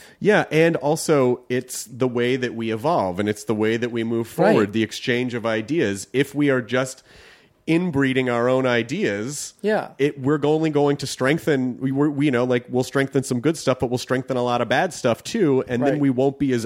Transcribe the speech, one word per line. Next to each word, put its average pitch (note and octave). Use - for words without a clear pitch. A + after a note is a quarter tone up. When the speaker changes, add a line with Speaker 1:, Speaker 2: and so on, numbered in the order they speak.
Speaker 1:
Yeah, F#3+
and D#3+
also C3+
it's -
the C3
way B2
that B2
we A2+
evolve A2
and G#2
it's -
the A2+
way A2
that A#2
we A#2
move A#2
Speaker 2:
Right. F#3+
Speaker 1:
forward, G#2
the A2+
exchange A#2+
of A2+
ideas. A2
If C#3
we C#3+
are B2+
just B2+
inbreeding C#3
our A#2+
own C3
ideas, A#2+
Speaker 2:
Yeah. G3+
Speaker 1:
it, C#3+
we're C#3+
only D#3
going C#3+
to C3+
strengthen, C3
we, C3+
we're, C#3+
we, C#3+
you D3
know, A#2+
like, B2
we'll B2
strengthen C3+
some B2+
good D#3
stuff, C3
but B2+
we'll A#2+
strengthen C3
a B2
lot B2
of A#2
bad D#3
stuff -
too, C#3+
and B2
then C#3
Speaker 2:
Right. D3+
Speaker 1:
we C#3
won't C3+
be C#3
as A2+